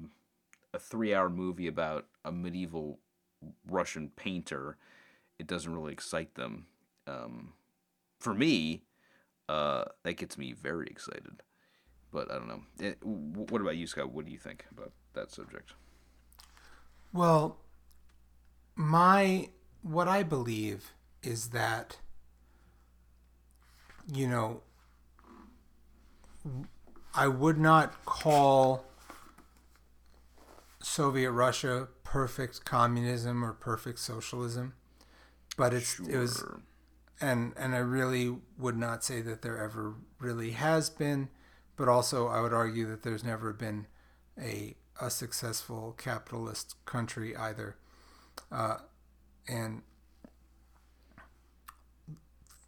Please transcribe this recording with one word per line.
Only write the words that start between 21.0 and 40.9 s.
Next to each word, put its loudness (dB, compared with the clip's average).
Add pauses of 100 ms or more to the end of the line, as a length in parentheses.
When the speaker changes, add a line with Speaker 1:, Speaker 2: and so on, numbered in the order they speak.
Speaker 2:
is -4
that, -2 (2250)
you 0
know, 0 (2500)
I 6
would 4
not 6
call 6 (2000)
Soviet 2
Russia 2 (160)
perfect -2
communism 2
or -2
perfect -6
socialism, -6 (840)
but 4
it's, -2
it -2
was, 0
Speaker 1:
Sure. -10 (600)
Speaker 2:
and, 0
and -2
I 2
really 2 (200)
would -2
not -2
say -2
that -6
there -4
ever -6 (260)
really -4
has 2
been, -2 (480)